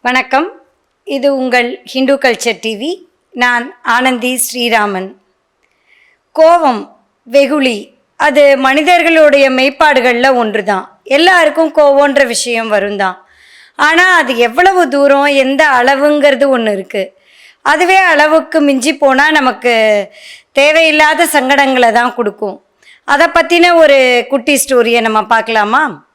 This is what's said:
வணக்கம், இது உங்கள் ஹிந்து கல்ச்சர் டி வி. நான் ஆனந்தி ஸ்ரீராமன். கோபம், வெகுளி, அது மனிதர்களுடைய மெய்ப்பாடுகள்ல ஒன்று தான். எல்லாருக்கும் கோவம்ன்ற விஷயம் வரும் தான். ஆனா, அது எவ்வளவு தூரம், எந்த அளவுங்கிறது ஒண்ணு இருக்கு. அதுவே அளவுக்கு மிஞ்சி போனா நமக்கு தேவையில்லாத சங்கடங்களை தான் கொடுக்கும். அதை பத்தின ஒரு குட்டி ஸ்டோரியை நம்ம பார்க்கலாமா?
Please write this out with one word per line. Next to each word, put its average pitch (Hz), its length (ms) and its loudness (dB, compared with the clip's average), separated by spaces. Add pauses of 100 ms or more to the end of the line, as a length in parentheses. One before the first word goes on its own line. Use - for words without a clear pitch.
வணக்கம், 262 480 -4 (520)
இது 277 320 -2
உங்கள் 247 480 -4
ஹிந்து 262 300 -2
கல்ச்சர் 240 460 -4
டி 220 160 -8
வி. 320 280 -10 (280)
நான் 247 500 -4
ஆனந்தி 247 600 -2
ஸ்ரீராமன். 208 720 -4 (1200)
கோபம், 320 640 2 (260)
வெகுளி, 262 720 -2 (220)
அது 285 400 2
மனிதர்களுடைய 294 920 2
மெய்ப்பாடுகள்ல 262 840 0
ஒன்று 220 280 -2
தான். 190 420 -6
எல்லாருக்கும் 320 720 2
கோவம்ன்ற 277 520 2
விஷயம் 226 420 -6
வரும் 202 280 -2
தான். 190 300 -6 (500)
ஆனா, 339 400 2
அது 262 200 -2
எவ்வளவு 320 520 0
தூரம், 277 380 2
எந்த 277 420 0
அளவுங்கிறது 277 800 0 (100)
ஒண்ணு 220 140 -2
இருக்கு. 196 420 -8 (480)
அதுவே 339 340 0
அளவுக்கு 320 640 0
மிஞ்சி 285 360 -2
போனா 277 340 0
நமக்கு 254 440 -2 (800)
தேவையில்லாத 311 760 2
சங்கடங்களை 269 640 0
தான் 240 220 -2
கொடுக்கும். 208 480 -8 (420)
அதை 285 220 0
பத்தின 339 480 0
ஒரு 262 540 2
குட்டி 277 260 -2
ஸ்டோரியை 240 460 0
நம்ம 214 260 -2
பார்க்கலாமா? 220 760 -2 (100)